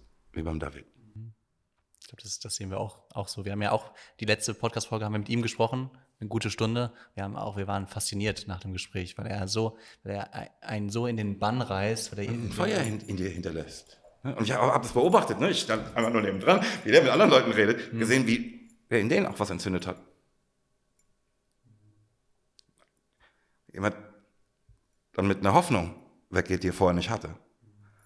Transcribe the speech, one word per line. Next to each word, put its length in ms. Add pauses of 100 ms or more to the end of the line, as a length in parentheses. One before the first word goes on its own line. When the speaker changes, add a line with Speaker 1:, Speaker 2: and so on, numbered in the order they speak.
(320)
Speaker 1:
wie 100
beim 160
David. 260 (1160)
Speaker 2:
Ich 80
glaub, 120
das, 200
das 160
sehen 140
wir 100
auch, 180 (140)
auch 160
so. 160
Wir 80
haben 100
ja 100
auch, 200 (280)
die 60
letzte 260
Podcast-Folge 520
haben 80
wir 80
mit 80
ihm 140
gesprochen, 480 (300)
eine 80
gute 220
Stunde. 420 (220)
Wir 100
haben 120
auch, 200
wir 100
waren 200
fasziniert 600
nach 140
dem 120
Gespräch, 440
weil 100
er 220
so, 300 (240)
weil 140
er 180
ei-, 160 (100)
einen 300
so 160
in 100
den 220
Bann 240
reißt, 500
weil 140
er 40
Speaker 1:
Ein 160
Speaker 2:
ihn 60
Speaker 1:
Feuer 280
hin-, 260
in 100
dir 140
hinterlässt. 680 (240)
Ne? 140
Und 80
ich 80
hab, 80
hab 220
das 100
beobachtet, 480
ne? 100
Ich 100
stand 360
einfach 160
nur 100
neben 180
dran, 240 (200)
wie 60
der 120
mit 80
anderen 200
Leuten 220
redet, 400
Speaker 2:
Mhm. 80
Speaker 1:
gesehen, 260
wie 420 (220)
er 100
in 80
denen 180
auch 120
was 120
entzündet 360
hat. 100 (3750)
Jemand 240 (1160)
dann 140
mit 120
einer 160
Hoffnung 400 (360)
weggeht, 320
die 60
er 60
vorher 200
nicht 160
hatte. 240 (720)